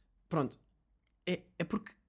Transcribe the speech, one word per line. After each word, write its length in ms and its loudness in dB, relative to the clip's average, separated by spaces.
Pronto. 300 0
É, 140 0
é 60 0
porque 280 -2